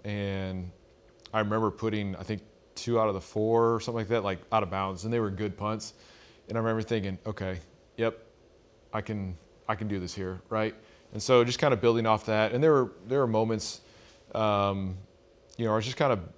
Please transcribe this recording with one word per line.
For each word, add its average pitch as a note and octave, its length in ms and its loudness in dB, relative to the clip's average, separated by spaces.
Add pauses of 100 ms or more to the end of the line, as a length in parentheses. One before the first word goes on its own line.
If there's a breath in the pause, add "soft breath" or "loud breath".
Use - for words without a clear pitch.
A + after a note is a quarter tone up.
and F#2+ 640 -4 (600)
I A2 80 2
remember G#2+ 300 2
putting, G#2 460 -4
I F#2+ 60 -12
think, G2+ 200 -6 (320)
two A#2 260 0
out A2 80 4
of G2 60 0
the F#2 60 -4
four A#2 540 2
or A2 60 -2
something A#2 180 -6
like G#2 100 -4
that, A2+ 160 0
like, F#2+ 160 -2 (120)
out A2 100 4
of F2+ 80 -4
bounds, F#2+ 340 -4
and A2 80 -2
they A#2+ 80 0
were G#2 100 0
good G2 260 -4
punts. G#2+ 380 -6 (540 loud breath)
And A2+ 100 -4
I - 20 0
remember A2+ 220 0
thinking, G2+ 440 -4
"Okay, F#2+ 320 -6 (380)
yep, A2+ 220 0 (760)
I G#2+ 80 -2
can, G2 360 -6 (320)
I A2 60 0
can G#2+ 140 -6
do G2 100 -2
this F2 160 -8
here," F#2 260 -8 (100)
right? A2 240 -2 (380 loud breath)
And G#2+ 100 -8
so B2 220 6
just A#2+ 140 0
kinda C3 180 4
building A2+ 300 4
off A2 200 2
that. A2 260 2
And B2+ 100 0
there D#3+ 100 6
were, B2+ 200 4 (140)
there C3+ 140 0
were B2+ 60 4
moments, A2 540 0 (540 loud breath)
um, G2+ 640 0 (600)
you A#2 80 -4
know, G#2+ 80 2
I G#2+ 40 4
was A2+ 80 0
just B2+ 120 -6
kinda C3 220 2 (200)